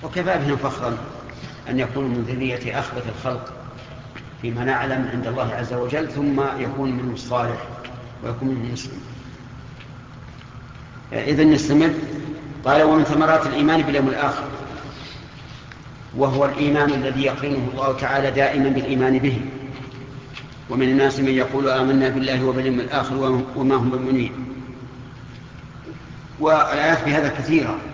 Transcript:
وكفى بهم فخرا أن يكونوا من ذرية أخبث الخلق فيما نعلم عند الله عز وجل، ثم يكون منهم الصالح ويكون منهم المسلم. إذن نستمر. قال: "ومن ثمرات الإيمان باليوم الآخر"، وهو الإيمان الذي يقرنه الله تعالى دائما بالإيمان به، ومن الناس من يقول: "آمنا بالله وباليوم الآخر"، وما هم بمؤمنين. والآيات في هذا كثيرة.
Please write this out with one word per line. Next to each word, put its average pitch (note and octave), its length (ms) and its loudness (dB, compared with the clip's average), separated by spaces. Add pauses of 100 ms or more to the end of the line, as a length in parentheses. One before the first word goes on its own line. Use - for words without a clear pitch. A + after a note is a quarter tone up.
وكفى E3+ 200 -4
بهم D3 320 2
فخرا B2+ 420 -2 (720)
أن B2+ 100 0
يكونوا B2+ 300 -2
من A#2+ 200 0
ذرية B2 500 -4
أخبث B2+ 240 -6 (140)
الخلق B2 360 -6 (880)
فيما A#2+ 220 -4
نعلم C3 500 0
عند A#2+ 140 -4
الله A#2+ 260 -2
عز A#2 200 -4
وجل، B2 340 -2
ثم C#3+ 340 0 (180)
يكون C3+ 320 -2
منهم B2 220 -2
الصالح A#2+ 540 -2 (560)
ويكون A#2+ 240 -4
منهم B2 180 -2
المسلم. - 340 -8 (2250)
إذن C#3 380 6
نستمر. D3+ 420 6 (720)
قال: C#3+ 180 8
"ومن D#3 200 6
ثمرات D3+ 440 4
الإيمان D3+ 340 4
باليوم C#3 260 2
الآخر"، C3 400 0 (1700)
وهو C3+ 280 4
الإيمان C#3+ 480 4
الذي C3 300 0
يقرنه C3+ 500 0
الله C3+ 240 0
تعالى C3+ 340 2
دائما C3+ 380 4
بالإيمان C3 500 4
به، B2 220 2 (1300)
ومن B2 140 2
الناس C3+ 360 6
من C3+ 100 4
يقول: C3+ 400 2
"آمنا C3 400 4
بالله C3 360 0
وباليوم C3 340 2
الآخر"، C3 640 0 (140)
وما C3+ 200 4
هم B2 140 4
بمؤمنين. B2+ 420 2 (2000)
والآيات D3+ 580 6
في D3 160 0
هذا D3 160 4
كثيرة. B2+ 480 2 (160)